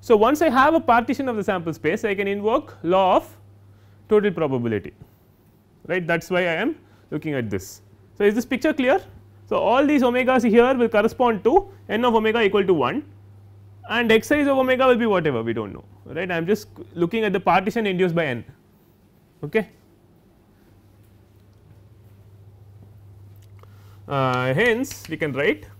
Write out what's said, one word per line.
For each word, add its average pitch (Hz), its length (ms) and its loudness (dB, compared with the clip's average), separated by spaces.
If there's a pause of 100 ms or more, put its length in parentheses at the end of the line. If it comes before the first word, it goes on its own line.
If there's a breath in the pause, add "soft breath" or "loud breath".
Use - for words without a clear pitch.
So, 233 160 4
once 247 240 4
I 330 80 4
have 269 240 4
a 330 80 2
partition 247 480 0
of 240 80 -4
the 202 80 -6
sample 170 300 -4
space, 175 300 -2
I 208 100 -2
can 196 120 -4
invoke 208 560 -4
law 185 340 2
of - 200 -4 (720 soft breath)
total 208 220 2
probability, 127 640 -4 (960)
right. 180 180 -4
That 165 180 -2
is - 60 -12
why 180 100 0
I 175 140 -2
am 233 220 -4 (340 soft breath)
looking 151 240 -6
at 120 160 -4
this. - 320 -10 (340)
So, 208 80 0
is 208 100 4
this 233 120 -2
picture 302 260 -2
clear? 269 280 0 (460)
So, 208 100 -4
all 247 300 2
these 277 160 2
omegas 247 460 2
here 233 260 4
will 240 140 0
correspond 220 560 0
to 339 240 2 (200 loud breath)
n 220 160 -2
of 240 100 2
omega 220 280 2
equal 196 240 2
to 185 80 4
one, 156 300 0 (880)
and 226 200 0
x 220 200 2
i's 294 160 2
of 277 100 2
omega 254 300 2
will 247 100 6
be 233 100 0
whatever, 156 360 0
we 113 100 -4
do 110 140 -4
not 95 80 -12
know, 65 100 -16 (220)
right. 160 240 -8
I 175 60 -4
am 165 100 -4
just 208 220 -2 (260)
looking 170 300 -2
at 202 100 -2
the 202 60 -2
partition 196 460 0
induced 180 280 0
by 165 120 0
n. 120 180 -6 (960)
Okay. 175 260 -4 (4000 soft breath)
Uh, 131 460 -2
hence, 233 560 -2
we 160 80 -8
can 151 160 -6
write 160 320 -4 (160)